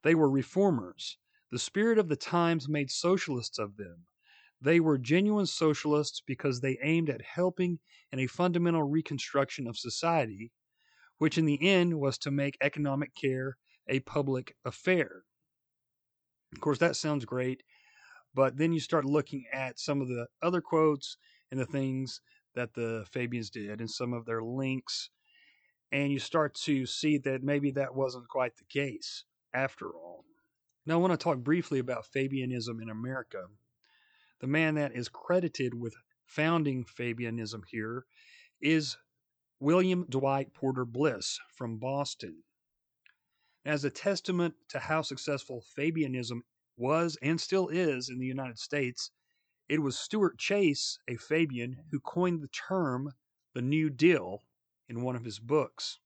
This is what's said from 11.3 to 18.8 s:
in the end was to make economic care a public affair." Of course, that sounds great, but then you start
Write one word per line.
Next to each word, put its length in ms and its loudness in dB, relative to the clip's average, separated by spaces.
in 80 4
the 200 2
end 340 6
was 200 0
to 120 -4
make 300 0
economic 540 0
care 420 -2
a 140 0
public 600 -2
affair." 600 0
Of 80 -14
course, 160 0
that 180 4
sounds 300 -2
great, 380 -4
but 240 4
then 160 2
you 60 2
start 260 2